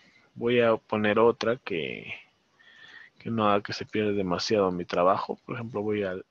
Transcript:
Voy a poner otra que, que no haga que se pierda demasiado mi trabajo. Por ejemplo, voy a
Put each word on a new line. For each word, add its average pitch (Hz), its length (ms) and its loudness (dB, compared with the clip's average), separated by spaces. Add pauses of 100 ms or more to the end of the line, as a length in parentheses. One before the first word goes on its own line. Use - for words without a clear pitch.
(340)
Voy 120 260 0
a 117 160 4
poner 107 440 0
otra 113 380 2
que, 65 560 -8 (1040)
que - 100 -12
no 113 180 2
haga 101 140 4
que - 120 -10
se - 120 -8
pierda 107 260 -2
demasiado 98 600 0
mi 87 140 -6
trabajo. 95 600 0
Por - 80 -10
ejemplo, 117 300 -6
voy 104 200 -2
a 92 120 -6 (160)